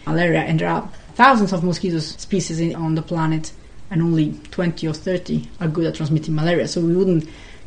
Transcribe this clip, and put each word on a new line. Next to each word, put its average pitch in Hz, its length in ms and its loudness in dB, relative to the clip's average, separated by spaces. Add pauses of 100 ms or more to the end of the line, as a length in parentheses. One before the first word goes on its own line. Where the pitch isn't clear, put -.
malaria. 160 340 2
And 160 200 0
there 170 80 -2
are 165 200 -2 (260)
thousands 226 400 6
of 170 100 0
mosquito 175 360 0
species 160 600 -4
in, 165 160 0
on 160 200 -2
the 160 60 -2
planet, 160 480 -2 (400)
and 165 120 2
only 156 320 2 (160)
twenty 170 360 -2
or 156 60 0
thirty 160 560 -2 (120)
are 165 80 0
good 160 180 0
at - 80 -2
transmitting 156 400 0
malaria. 156 340 2
So 175 140 -2
we 170 120 4
wouldn't 185 340 2 (380)